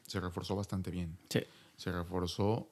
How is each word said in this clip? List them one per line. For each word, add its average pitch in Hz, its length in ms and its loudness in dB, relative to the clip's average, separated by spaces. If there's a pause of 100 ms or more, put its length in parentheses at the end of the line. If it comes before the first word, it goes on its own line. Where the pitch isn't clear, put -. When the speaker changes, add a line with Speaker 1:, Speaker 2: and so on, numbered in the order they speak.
Speaker 1:
se 98 140 -2
reforzó 90 360 -2
bastante 98 340 -2
bien. 87 280 -2 (100)
Speaker 2:
Sí. - 120 4 (360)
Speaker 1:
Se - 160 -4
reforzó 90 800 2